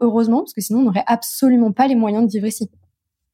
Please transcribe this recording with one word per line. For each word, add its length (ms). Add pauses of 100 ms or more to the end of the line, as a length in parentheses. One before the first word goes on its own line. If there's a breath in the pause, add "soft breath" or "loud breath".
heureusement, 380
parce 140
que 80
sinon, 180
on 40
n'aurait 240
absolument 640
pas 160
les 80
moyens 300
de 60
vivre 160
ici. 220 (640)